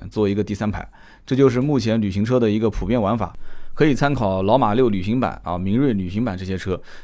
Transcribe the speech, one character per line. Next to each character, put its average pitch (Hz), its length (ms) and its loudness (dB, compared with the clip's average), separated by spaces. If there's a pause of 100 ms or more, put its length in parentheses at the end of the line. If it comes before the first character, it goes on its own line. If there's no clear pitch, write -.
(100)
做 107 180 0
一 101 60 0
个 101 100 0
第 104 100 -6
三 107 160 -4
排， 92 160 -6 (380)
这 135 100 -2
就 135 140 6
是 123 140 0
目 143 180 0
前 110 180 0
旅 104 120 0
行 98 120 0
车 123 160 2
的 113 120 2
一 107 80 2
个 110 100 0
普 - 160 -4
遍 117 160 0
玩 104 160 0
法。 98 180 -6 (380)
可 147 140 2
以 147 80 4
参 143 180 2
考 95 300 0
老 107 160 4
马 107 160 2
六 123 160 4
旅 95 120 0
行 107 160 0
版 101 240 -2
啊、 87 140 -4
明 98 220 0
锐 135 160 2
旅 95 160 -2
行 104 120 -2
版 104 140 -4
这 92 80 -10
些 92 140 -4
车。 90 200 -4 (260)